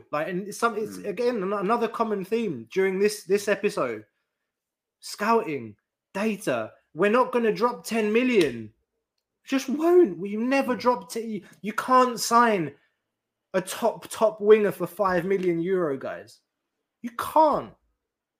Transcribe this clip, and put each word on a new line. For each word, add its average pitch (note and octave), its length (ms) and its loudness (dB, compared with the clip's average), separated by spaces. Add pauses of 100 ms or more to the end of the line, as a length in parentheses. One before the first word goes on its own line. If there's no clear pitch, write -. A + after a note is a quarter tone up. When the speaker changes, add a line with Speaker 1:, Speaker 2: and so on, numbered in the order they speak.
(120)
Speaker 1:
Like, D3+ 160 -2
and F#3+ 200 -6
it's G3+ 100 -12
some, A#3 200 0
it's G#3 200 -8
Speaker 2:
Hmm. F3+ 80 -12
Speaker 1:
again A3+ 360 -2
an-, G3 120 -4
another G#3 340 0
common G#3+ 380 -4
theme F#3 480 -6
during F#3+ 260 0
this, G#3 240 0
this G3+ 240 -2
episode. E3+ 560 -2 (960)
Scouting, D#3 760 -2 (380)
data. F#3+ 600 -4 (200)
We're G3 180 0
not B3 200 2
gonna A3+ 220 0
drop G3+ 320 -2
ten G#3+ 260 -2
million. E3+ 640 2 (720)
Just C4+ 240 -2
won't. D4+ 480 4
We G3+ 200 -6
never B3 360 0
Speaker 2:
Hmm. G3+ 60 -6
Speaker 1:
drop A#3+ 320 -2
t-, A3 320 -8 (180)
you G3+ 120 -8
can't B3 460 2
sign G#3+ 540 2 (800)
a F#3+ 80 2
top, - 460 -4
top G#3+ 340 -2
winger G#3 300 8
for F3 160 -6
five F3+ 380 0
million F#3 360 0
euro, F3 360 0
guys. G#2 420 -12 (640)
You A#3+ 80 -10
can't. A#3 640 0 (680)